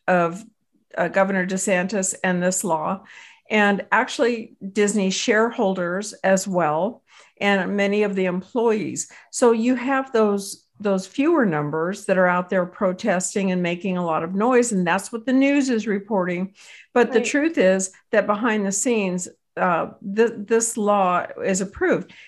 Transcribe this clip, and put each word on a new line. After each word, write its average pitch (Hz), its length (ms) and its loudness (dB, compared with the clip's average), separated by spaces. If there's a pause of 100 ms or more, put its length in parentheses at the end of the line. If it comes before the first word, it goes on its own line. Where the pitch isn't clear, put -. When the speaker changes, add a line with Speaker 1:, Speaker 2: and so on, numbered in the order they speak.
Speaker 1:
of, 180 340 2 (560)
uh, 170 120 0
Governor 190 360 0
DeSantis 190 800 -2
and 180 180 0
this 180 220 0
law, 170 400 -2 (460)
and 202 420 2
actually 240 640 0 (160)
Disney 202 380 2
shareholders 196 1040 0 (100)
as 190 240 2
well, 175 560 -2 (380)
and 196 340 0
many 202 280 2
of 196 120 -2
the 185 100 0
employees. 185 840 -2 (200)
So 240 200 4
you 240 240 2
have 269 360 -4
those, 202 540 -2 (140)
those 196 280 -2
fewer 294 380 2
numbers 160 600 -2
that 190 120 0
are 185 100 4
out 180 220 0
there 180 160 0
protesting 185 840 -2
and 185 100 0
making 175 360 -2
a 180 80 -2
lot 160 180 0
of 180 120 -6
noise, 240 360 2
and 185 140 0
that's 175 260 0
what 226 140 -12
the 254 80 0
news 269 360 2
is 226 180 0
reporting. 190 680 -2 (400)
But 240 180 4
the 233 80 2
Speaker 2:
Right. 233 80 0
Speaker 1:
truth 302 300 0
is 190 340 2 (200)
that 202 160 2
behind 208 380 0
the 196 60 -2
scenes, 190 560 -2 (300)
uh, 170 340 0 (240)
th-, 226 200 2
this 226 420 -2
law 202 480 2 (180)
is 190 160 0
approved. 208 540 -2 (140)